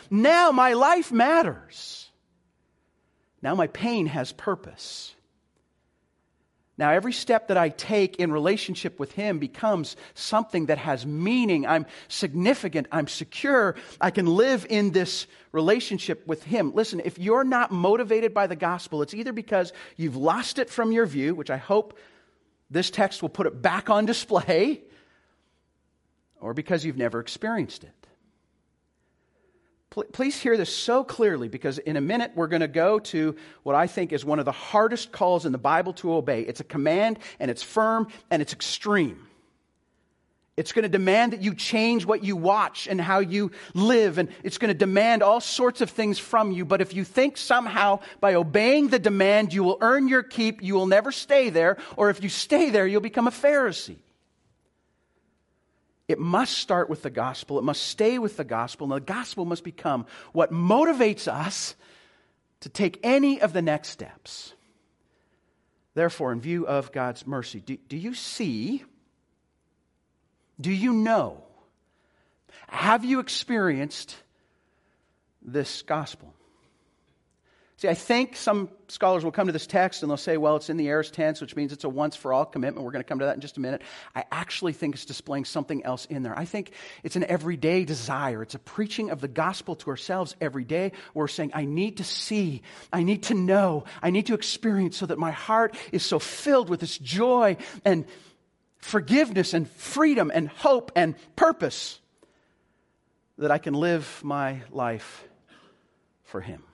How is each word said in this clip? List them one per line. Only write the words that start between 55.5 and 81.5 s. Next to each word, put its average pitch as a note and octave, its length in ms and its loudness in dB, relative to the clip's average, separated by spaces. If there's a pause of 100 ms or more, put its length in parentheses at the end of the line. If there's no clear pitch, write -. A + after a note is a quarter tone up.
It D#3+ 100 -2
must G3+ 400 -2
start F3 320 0
with D#3 120 -8
the C#3 80 -8
gospel. B2 480 -4
It A#2+ 60 -2
must C#3+ 160 -2
stay A#3 380 0
with G#3+ 180 -4
the D3+ 80 -6
gospel. B2 480 -6
And C#3 80 -4
the - 60 -14
gospel G#3 400 -8
must E3+ 180 -6
become C#3 400 -6 (280)
what D#3+ 200 2
motivates A3 720 4
us - 480 -6 (840)
to - 80 -16
take F#3 340 -2
any C#4 380 2
of F3+ 140 2
the F3+ 80 0
next - 280 -2
steps. - 640 -18 (1400)
Therefore, D#3+ 380 -2
in A#2 80 -6
view E3 260 -4
of C#3 260 -4
God's B2+ 340 -6
mercy, B2+ 340 -8
do, C3 180 -12 (100)
do C#3 80 -10
you G#3+ 180 -8
see, F3 680 -6 (1800)
do D#3+ 120 -2
you G#3+ 200 0
know, A3 520 0 (1200)
have A3 400 2
you B3+ 140 0
experienced F3+ 960 -2 (1300)
this C3 420 -6
gospel? - 520 -8 (1400)
See, G3 100 -2
I E3 60 4
think B3 420 0
some G3+ 320 0 (180)
scholars F#3 380 0
will D#3+ 80 -4
come G3 160 0
to E3+ 40 0
this D3+ 140 -6
text F#3 380 0
and D3 60 -2
they'll D3 60 -2
say, E3 200 -2
"Well, D3+ 180 2
it's D3+ 160 -4
in D#3+ 60 -4
the D#3 100 -2
aorist D3+ 280 -2
tense, D#3 260 -2
which - 160 -14